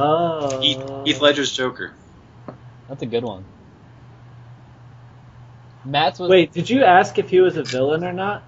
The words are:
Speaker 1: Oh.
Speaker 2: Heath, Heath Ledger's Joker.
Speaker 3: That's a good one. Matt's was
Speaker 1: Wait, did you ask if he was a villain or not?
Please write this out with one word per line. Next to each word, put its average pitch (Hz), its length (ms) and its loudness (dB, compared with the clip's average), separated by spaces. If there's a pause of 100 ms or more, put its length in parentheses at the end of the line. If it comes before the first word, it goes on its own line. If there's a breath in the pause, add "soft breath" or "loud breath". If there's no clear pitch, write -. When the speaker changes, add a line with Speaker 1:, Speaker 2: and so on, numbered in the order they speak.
Speaker 1:
Oh. 151 640 -2
Speaker 2:
Heath, 143 180 -2 (240)
Heath 143 160 -2
Ledger's 143 320 2
Joker. 123 400 -6 (960)
Speaker 3:
That's 139 140 -12
a 139 40 -6
good 117 180 -4
one. 98 200 -10 (2500)
Matt's 143 340 -2
was 180 120 -2
Speaker 1:
Wait, 175 220 4
did 170 160 -6
you 262 160 2
ask 190 340 4
if - 120 -4
he 185 100 6
was 180 160 4
a 151 60 -4
villain 135 420 -2
or 180 80 -6
not? 196 360 -6